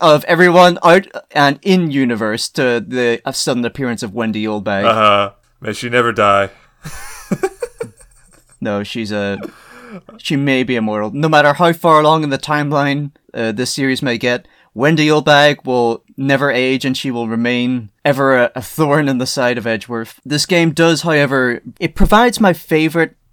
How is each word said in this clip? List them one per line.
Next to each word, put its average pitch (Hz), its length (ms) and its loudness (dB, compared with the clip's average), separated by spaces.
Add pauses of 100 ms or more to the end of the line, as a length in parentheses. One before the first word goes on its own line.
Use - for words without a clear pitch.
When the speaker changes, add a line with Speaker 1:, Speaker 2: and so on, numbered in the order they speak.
Speaker 1:
of 151 260 4
everyone 175 580 4
out 180 200 6 (280)
and 143 300 2
in 185 280 2
universe 117 600 -2
to 123 360 0
the, 120 380 -2
uh, 135 80 -6
sudden 123 320 -4
appearance 120 400 -6
of 98 100 -12
Wendy 110 300 -4
Oldbag. 104 400 -4
Speaker 2:
Uh-huh. 104 480 2 (280)
May 107 120 -8
she 120 160 -10
never 117 240 0
die. 101 380 2 (340)
<laughs> - 560 -12 (1200)
Speaker 1:
No, 104 220 -4
she's 107 280 -8
a, 101 280 -6 (800)
she - 180 -4
may 139 280 0
be 123 120 -2
immortal. 107 360 -4
No 147 160 -2
matter 147 260 4
how 170 180 2
far 165 280 2
along 156 240 2
in 147 60 -6
the 135 80 -4
timeline, 143 760 -4 (200)
uh, 113 200 -6
this 123 200 -6
series 135 300 -2
may 123 160 -4
get, 123 280 -2 (280)
Wendy 151 340 2
Oldbag 147 560 4
will 120 400 -2 (120)
never 139 340 0
age, 127 340 -2
and 131 120 -2
she 135 140 -6
will 120 160 -4
remain 120 640 -4 (140)
ever 135 320 2
a, 123 180 0
a 127 80 -8
thorn 147 460 0
in 135 100 -2
the 127 80 -4
side 123 320 -2
of 107 80 -8
Edgeworth. 113 600 -8
This 147 200 -2
game 170 260 2
does, 165 300 2
however, 139 580 0 (200)
it 160 140 -6
provides 214 440 4
my 202 140 4
favorite 160 640 -2 (160)